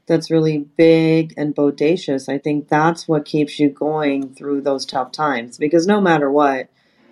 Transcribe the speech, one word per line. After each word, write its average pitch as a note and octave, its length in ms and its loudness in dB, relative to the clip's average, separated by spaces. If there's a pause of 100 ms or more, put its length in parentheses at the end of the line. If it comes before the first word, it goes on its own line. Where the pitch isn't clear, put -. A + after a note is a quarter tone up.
(100)
that's E3 200 0
really D#3 280 0
big D#3+ 800 2
and D3 180 -4
bodacious, D3 720 -2
I C#3 80 -4
think D3 320 -4
that's E3 380 0
what D3+ 180 0
keeps D3+ 360 -4
you D3 100 4
going C#3+ 640 -4
through C#3+ 260 -6
those C3+ 240 -4
tough - 280 -6
times. B2 440 -6
Because E3 300 2
no G#3 140 2
matter D#3+ 280 2
what C#3 400 0 (420)